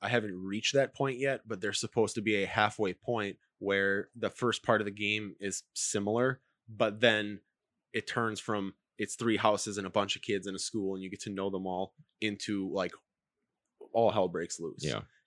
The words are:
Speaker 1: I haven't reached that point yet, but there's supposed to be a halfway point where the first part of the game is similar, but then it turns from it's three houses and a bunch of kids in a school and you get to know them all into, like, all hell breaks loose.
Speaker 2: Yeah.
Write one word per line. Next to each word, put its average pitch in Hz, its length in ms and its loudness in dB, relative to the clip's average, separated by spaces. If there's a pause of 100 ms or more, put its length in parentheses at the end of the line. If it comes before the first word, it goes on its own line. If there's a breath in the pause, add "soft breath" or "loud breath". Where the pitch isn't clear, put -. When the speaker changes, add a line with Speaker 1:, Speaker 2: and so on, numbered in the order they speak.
Speaker 1:
I 101 60 -2
haven't 107 320 0
reached 98 340 0
that 139 200 4
point 135 240 0
yet, 135 280 0
but 107 140 -6
there's 101 200 -2
supposed 110 360 0
to 110 60 -2
be 104 200 2
a 95 40 2
halfway 104 460 2
point 104 460 -4 (200)
where 98 560 2
the 110 160 -4
first - 320 -2
part 110 180 4
of 104 40 -2
the 101 60 -4
game 104 500 -2
is 98 220 -4 (100)
similar, 117 680 0 (280)
but 107 320 0
then 107 400 4 (520)
it 110 140 -4
turns 110 340 0
from 101 340 -2 (240)
it's 107 160 -4
three 113 240 2
houses 104 400 2
and 98 80 -6
a 90 40 -8
bunch 101 260 2
of - 60 -14
kids 98 240 -4
in 98 80 -4
a 95 40 -6
school 98 360 -4
and 95 80 -6
you 95 80 -8
get 98 120 -10
to 107 80 -8
know 98 200 -4
them 95 160 -4
all 92 280 -4 (260)
into, 101 520 -2
like, 90 200 0 (1000)
all 113 180 6
hell 95 180 2
breaks 85 320 -4
loose. 80 240 -8
Speaker 2:
Yeah. 65 160 -2 (260)